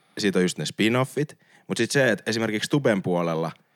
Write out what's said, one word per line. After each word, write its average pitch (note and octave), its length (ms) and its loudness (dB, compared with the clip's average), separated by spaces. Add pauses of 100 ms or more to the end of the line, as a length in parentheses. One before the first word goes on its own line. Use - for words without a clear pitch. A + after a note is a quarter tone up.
(180)
siitä F#2+ 220 2
on F2+ 40 4
just F2 140 0
ne D#2 80 -6
spin-offit. B2+ 720 0 (300)
Mut G2 100 -4
sit A2+ 140 0
se, C3 200 2
et G2 160 -2
esimerkiksi A2 420 -2
tuben B2 320 2
puolella E2+ 500 -2 (240)